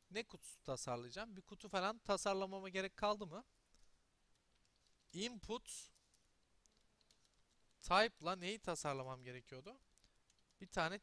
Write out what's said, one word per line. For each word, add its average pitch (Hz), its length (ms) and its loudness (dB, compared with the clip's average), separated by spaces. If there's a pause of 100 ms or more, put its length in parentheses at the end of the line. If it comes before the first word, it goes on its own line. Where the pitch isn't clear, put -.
(120)
ne 220 120 -2
kutusu - 400 -16
tasarlayacağım? 131 720 -4
Bir 185 60 -12
kutu 202 280 -14
falan 202 300 2
tasarlamama 190 720 2
gerek 190 280 0
kaldı 208 300 4
mı? 185 160 -10 (1700)
Input 220 800 -6 (1900)
type'la 190 540 4
neyi 185 240 -4
tasarlamam 135 640 -2
gerekiyordu? 131 560 -12 (800)
Bir 196 60 -12
tane 180 340 2